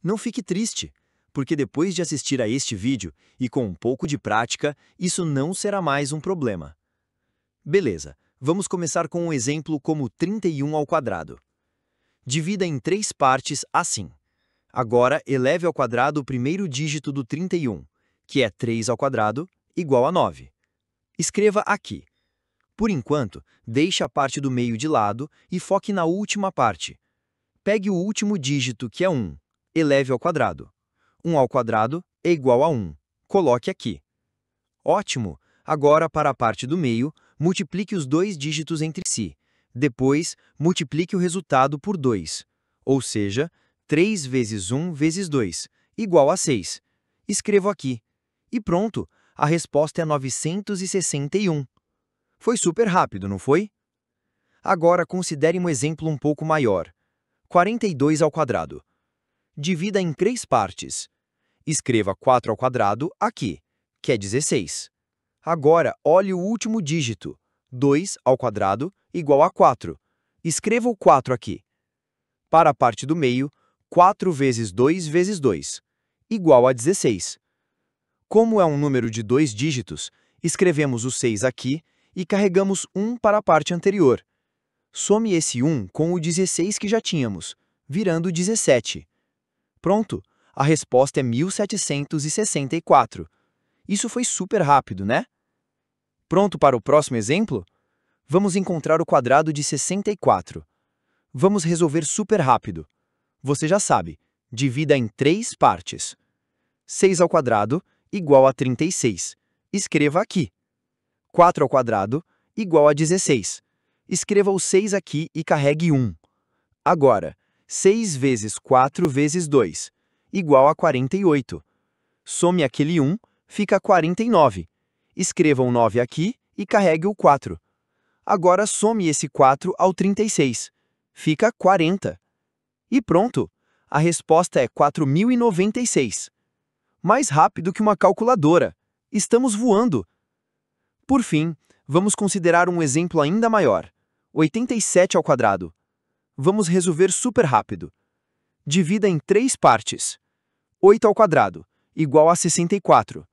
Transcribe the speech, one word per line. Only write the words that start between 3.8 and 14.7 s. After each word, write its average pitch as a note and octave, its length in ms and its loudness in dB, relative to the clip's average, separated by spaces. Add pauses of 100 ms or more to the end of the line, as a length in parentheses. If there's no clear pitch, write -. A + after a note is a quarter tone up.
de C#3+ 140 -4
prática, A#2+ 580 -4 (220)
isso F3+ 260 -4
não D3 260 -2
será G3 300 -6
mais C#3+ 300 -2
um D#3 80 -8
problema. A#2 580 -6 (880)
Beleza, G2 500 -4 (240)
vamos E3+ 280 -4
começar E3+ 420 -6
com E3+ 160 -6
um E3 80 -4
exemplo D3 480 -6
como D3+ 300 -4
trinta G3 360 -6
e D3 140 -4
um D3+ 140 -4
ao D3+ 100 -2
quadrado. F2+ 540 -6 (880)
Divida E3+ 380 -4
em D3+ 140 -6
três G3 320 -4
partes C3 600 -2
assim. D3 400 -4 (600)